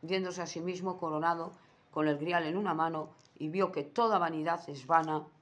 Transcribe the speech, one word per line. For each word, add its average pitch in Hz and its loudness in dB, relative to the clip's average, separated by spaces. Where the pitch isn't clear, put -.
viéndose 180 -2
a 170 -4
sí 160 -8
mismo 180 -4
coronado 165 0
con 156 2
el 147 2
grial 170 0
en 160 0
una 196 0
mano, 160 -2
y 151 -4
vio 185 2
que 147 -2
toda 214 2
vanidad 165 0
es 139 -12
vana 160 4